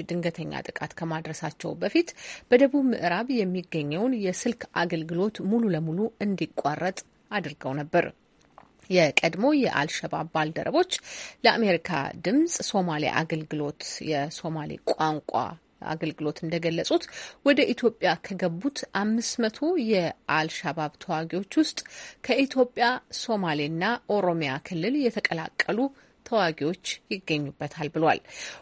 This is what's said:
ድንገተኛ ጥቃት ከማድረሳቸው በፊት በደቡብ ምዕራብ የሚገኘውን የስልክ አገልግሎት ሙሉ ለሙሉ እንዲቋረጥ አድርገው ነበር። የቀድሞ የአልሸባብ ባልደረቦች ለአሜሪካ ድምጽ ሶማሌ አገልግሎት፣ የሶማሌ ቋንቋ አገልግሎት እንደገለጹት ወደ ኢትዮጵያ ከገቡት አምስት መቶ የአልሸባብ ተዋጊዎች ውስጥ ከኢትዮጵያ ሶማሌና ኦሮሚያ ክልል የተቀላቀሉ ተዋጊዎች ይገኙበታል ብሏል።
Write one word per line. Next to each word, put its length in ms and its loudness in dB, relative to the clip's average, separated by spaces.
ድንገተኛ 500 -4
ጥቃት 320 -10
ከማድረሳቸው 800 -6
በፊት 320 2
በደቡብ 420 6
ምዕራብ 440 0
የሚገኘውን 840 0
የስልክ 460 -2
አገልግሎት 680 0
ሙሉ 260 2
ለሙሉ 300 0
እንዲቋረጥ 760 -2
አድርገው 420 -4
ነበር። 320 2
የቀድሞ 560 4
የአልሸባብ 760 0
ባልደረቦች 600 0
ለአሜሪካ 480 4
ድምጽ 380 2
ሶማሌ 380 0
አገልግሎት፣ 640 -2
የሶማሌ 680 -4
ቋንቋ 440 0
አገልግሎት 520 -4
እንደገለጹት 640 0
ወደ 240 6
ኢትዮጵያ 420 2
ከገቡት 580 -4
አምስት 460 0
መቶ 200 0
የአልሸባብ 1160 0
ተዋጊዎች 580 -4
ውስጥ 220 2
ከኢትዮጵያ 640 2
ሶማሌና 680 0
ኦሮሚያ 420 2
ክልል 340 -2
የተቀላቀሉ 840 -2
ተዋጊዎች 600 0
ይገኙበታል 800 -6
ብሏል። 300 2